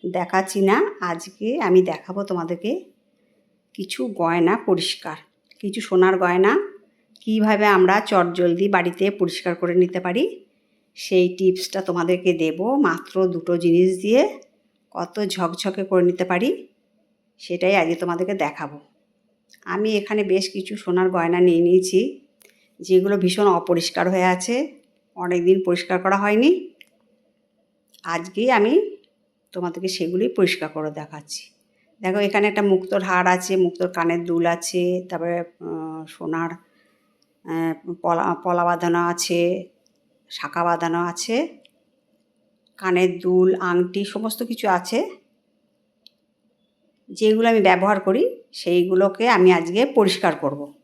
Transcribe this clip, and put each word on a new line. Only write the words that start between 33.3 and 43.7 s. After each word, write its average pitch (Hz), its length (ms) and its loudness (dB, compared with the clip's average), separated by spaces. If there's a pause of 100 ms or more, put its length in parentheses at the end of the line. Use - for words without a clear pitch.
মুক্তোর 180 360 0
কানের 170 320 -2
দুল 170 220 -2
আছে, 170 360 -2 (240)
তারপরে, 170 320 -4 (220)
উম, 160 460 -10
সোনার, 165 440 -6 (920)
আহ, 165 280 -2 (280)
পলা, 170 240 0 (180)
পলা 175 220 0
বাঁধানো 170 440 0
আছে, 175 320 -2 (880)
শাঁখা - 340 -8
বাঁধানো 170 420 -2
আছে, 175 300 -6 (1400)
কানের 185 400 2
দুল, 185 300 2 (120)
আংটি, 180 440 0